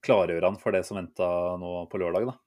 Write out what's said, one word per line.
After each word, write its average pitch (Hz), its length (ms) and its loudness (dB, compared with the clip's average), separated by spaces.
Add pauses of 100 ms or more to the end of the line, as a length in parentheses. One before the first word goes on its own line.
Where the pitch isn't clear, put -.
klargjøre 87 400 4
han 95 160 2
for 110 120 -2
det 92 140 0
som 101 120 -8
ventet 90 600 -2
nå 87 300 -8
på - 80 -8
lørdag, 92 320 0
da. 127 180 -12